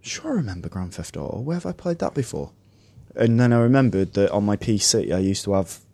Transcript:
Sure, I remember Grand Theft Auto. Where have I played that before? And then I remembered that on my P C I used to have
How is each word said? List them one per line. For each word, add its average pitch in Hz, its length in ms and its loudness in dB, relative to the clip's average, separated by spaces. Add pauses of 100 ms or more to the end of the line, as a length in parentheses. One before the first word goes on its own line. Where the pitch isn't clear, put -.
Sure, - 320 -10
I - 20 -2
remember 101 340 -4
Grand 92 260 -8
Theft - 220 -12
Auto. 73 240 -8
Where 139 140 -6
have 175 120 -6
I 180 60 -6
played 170 260 -6
that - 160 -4
before? 78 380 -6 (640)
And 117 240 4
then 123 140 6
I 120 60 4
remembered 117 560 4
that 98 160 4
on 104 140 0
my 104 120 2
P 104 220 0
C 101 340 0
I 87 60 0
used 95 260 0
to 101 100 -2
have 95 260 -2 (140)